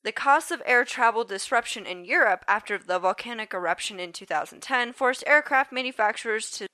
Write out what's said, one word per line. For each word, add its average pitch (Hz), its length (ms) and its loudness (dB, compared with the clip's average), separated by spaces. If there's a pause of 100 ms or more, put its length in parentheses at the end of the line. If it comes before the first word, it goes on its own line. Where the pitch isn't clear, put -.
The 220 100 -4
cost 294 380 4
of 349 140 -4
air 247 220 4
travel 226 380 2
disruption 202 600 -2
in 180 220 -10
Europe 233 420 2
after 208 300 0
the 175 200 -2
volcanic 214 540 -4
eruption 180 480 -4
in 175 120 -8
two - 120 -16
thousand - 360 -6
ten 247 340 -2
forced 262 320 0
aircraft 285 460 4
manufacturers 220 800 -2
to 196 220 -10